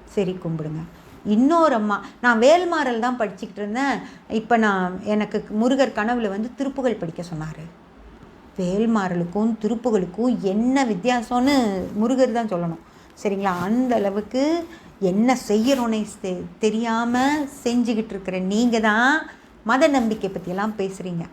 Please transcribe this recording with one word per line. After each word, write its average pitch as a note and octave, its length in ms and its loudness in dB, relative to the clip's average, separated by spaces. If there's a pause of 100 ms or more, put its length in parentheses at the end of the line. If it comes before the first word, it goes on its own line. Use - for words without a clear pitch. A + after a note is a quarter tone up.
சரி, F#3 400 -4
கும்பிடுங்க. D#3 380 -6 (420)
இன்னொரு C#4+ 500 4
அம்மா, G#3 300 0 (160)
"நான் A#3 180 4
வேல்மாறல் D4+ 600 4
தான் B3 200 -2
படிச்சுக்கிட்டு G#3+ 380 -6
இருந்தேன், A3 420 -2 (300)
இப்போ A3 280 0
நான், F#3 480 2
எனக்கு G#3 460 -2
முருகர் B3 460 2
கனவுல A3 320 -2
வந்து G#3+ 300 -4
திருப்புகழ் C4 400 -2
படிக்க E3+ 240 -8
சொன்னாரு." D#3+ 420 -10 (920)
வேல்மாறலுக்கும் G3 1040 0
திருப்புகழுக்கும் A3 760 0
என்ன A#3+ 440 2
வித்தியாசம்னு A#3+ 960 2 (140)
முருகர் A#3+ 380 2
தான் A3+ 160 -2
சொல்லணும். E3+ 300 -2 (440)
சரிங்களா? G3 400 0
அந்த A#3+ 320 0
அளவுக்கு A#3 720 0 (340)
என்ன G#3+ 380 2 (100)
செய்யறோன்னே A3 580 2 (160)
தெ-, F3+ 200 -4 (160)
தெரியாம A#3 760 0 (300)
செஞ்சுக்கிட்டு A#3 420 0
இருக்கிற F#3+ 340 -6
நீங்க A3 420 2
தான் A#3+ 460 2 (380)
மத C4+ 240 4
நம்பிக்கை A3 420 0
பத்தியெல்லாம் F#3+ 480 -6
பேசுறீங்க. F#3 540 -6